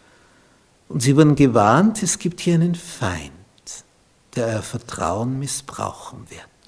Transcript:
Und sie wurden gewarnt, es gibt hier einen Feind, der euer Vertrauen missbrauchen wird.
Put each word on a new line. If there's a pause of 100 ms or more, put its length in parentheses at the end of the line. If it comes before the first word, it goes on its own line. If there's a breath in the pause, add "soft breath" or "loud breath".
(920 soft breath)
Und
sie
wurden
gewarnt,
es
gibt
hier
einen
Feind, (1040)
der
euer
Vertrauen
missbrauchen
wird. (200)